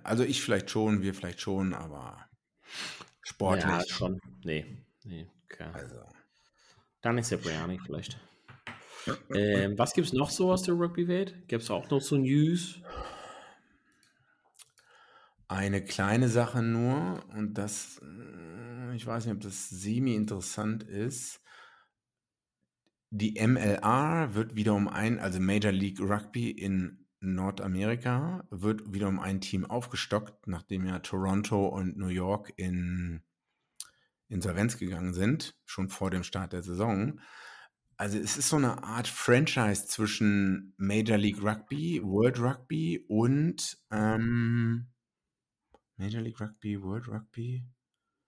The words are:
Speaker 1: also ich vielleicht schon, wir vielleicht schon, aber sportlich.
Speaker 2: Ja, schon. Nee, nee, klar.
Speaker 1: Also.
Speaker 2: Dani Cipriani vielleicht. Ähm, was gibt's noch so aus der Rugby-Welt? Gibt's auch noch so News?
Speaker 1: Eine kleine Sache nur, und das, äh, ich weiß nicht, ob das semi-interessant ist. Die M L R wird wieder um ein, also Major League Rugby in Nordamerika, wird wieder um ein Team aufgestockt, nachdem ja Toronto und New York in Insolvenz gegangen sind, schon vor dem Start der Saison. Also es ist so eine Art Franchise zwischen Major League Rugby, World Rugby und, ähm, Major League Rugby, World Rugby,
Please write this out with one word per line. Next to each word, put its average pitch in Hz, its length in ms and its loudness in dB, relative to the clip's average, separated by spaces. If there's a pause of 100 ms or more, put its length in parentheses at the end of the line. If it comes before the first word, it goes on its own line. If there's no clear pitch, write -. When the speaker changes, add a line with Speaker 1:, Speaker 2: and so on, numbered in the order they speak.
Speaker 1:
also 113 180 2
ich 131 200 0
vielleicht 98 260 0
schon, 107 320 4
wir 95 140 0
vielleicht 87 260 -8
schon, 95 320 0
aber 71 560 -12 (960)
sportlich. 92 420 2
Speaker 2:
Ja, 82 220 2
schon. 92 320 -2 (240)
Nee, 78 420 -4 (180)
nee, 85 240 -12 (200)
klar. 80 260 -12
Speaker 1:
Also. 67 220 -14 (1040)
Speaker 2:
Dani 117 220 2
Cipriani 87 600 -2
vielleicht. - 360 -8 (1120)
Ähm, 101 460 4
was 117 140 2
gibt's 165 200 2
noch 135 160 2
so 185 220 2
aus 185 100 4
der 180 140 2
Rugby-Welt? 175 720 0
Gibt's 113 240 -2
auch 90 180 -2
noch 139 120 4
so 143 140 0
News? 147 640 4 (2750)
Speaker 1:
Eine 98 360 2
kleine 110 460 4
Sache 117 320 2
nur, 123 640 2 (100)
und 107 200 -2
das, 101 480 -6
äh, 92 920 -12
ich 117 120 -6
weiß 113 180 -2
nicht, 113 80 0
ob 101 80 -4
das - 280 -8
semi-interessant 107 1120 0
ist. 117 580 -6 (1700)
Die 107 280 0
M 113 200 6
L 101 240 2
R 139 540 2
wird 107 200 0
wieder 107 200 4
um 101 120 4
ein, 110 320 0
also 92 200 -2
Major 101 320 4
League 95 280 0
Rugby 104 520 -2
in 95 480 -2 (260)
Nordamerika, 101 1200 -2
wird 104 440 -2
wieder 98 140 0
um 95 120 2
ein 95 200 -2
Team 92 240 -2
aufgestockt, - 800 -4
nachdem 92 400 -4
ja 92 140 -2
Toronto 98 680 2
und 92 280 -2
New 92 120 -4
York 92 500 -2
in 90 640 -4 (1040)
Insolvenz 101 500 0
gegangen 90 360 -4
sind, 104 500 0
schon - 240 -4
vor 95 240 -2
dem 92 120 0
Start 92 280 -6
der 90 120 -6
Saison. 101 580 0 (720)
Also 101 220 -2
es - 180 0
ist 143 140 0
so 156 80 4
eine 127 260 2
Art 117 240 -4
Franchise 120 800 4
zwischen 101 880 2
Major 107 420 2
League 104 240 2
Rugby, 139 640 -2
World 110 380 4
Rugby 135 640 -2
und, 135 720 2 (140)
ähm, 117 960 2 (1080)
Major 104 260 -4
League 113 200 -6
Rugby, 104 400 -6
World 107 260 -4
Rugby, 117 560 -6 (640)